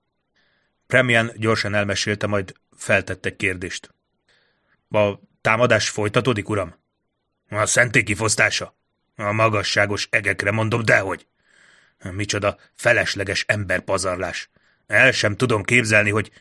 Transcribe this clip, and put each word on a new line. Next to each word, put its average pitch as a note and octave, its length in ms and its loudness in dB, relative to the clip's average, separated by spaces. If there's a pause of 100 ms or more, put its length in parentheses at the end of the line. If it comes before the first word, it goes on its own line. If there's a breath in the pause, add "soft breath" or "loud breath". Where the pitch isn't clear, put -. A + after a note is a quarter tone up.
(880)
Premián A#2+ 480 2
gyorsan G#2+ 380 -2
elmesélte, G2+ 540 -2
majd G2+ 260 -4 (240)
feltett F#2+ 480 -2
egy F#2+ 100 -6
kérdést. F#2 580 -6 (960)
„A G#2 240 2 (280)
támadás A2+ 480 2
folytatódik, G#2+ 600 -2
uram?” F#2+ 260 -4 (720)
„A G#2 160 -2
szentély A#2+ 380 4
kifosztása? G#2 720 -2 (400)
A G#2 160 -4
magasságos G#2 800 0
egekre G2 400 -2
mondom, A2 320 -2
dehogy! G#2 440 0 (840 soft breath)
Micsoda G2+ 460 -2 (160 soft breath)
felesleges G2 720 0
emberpazarlás! F#2 1000 -4 (380)
El A#2+ 240 6
sem G#2+ 240 0
tudom A2 280 0
képzelni, G#2+ 460 4
hogy G#2 320 -2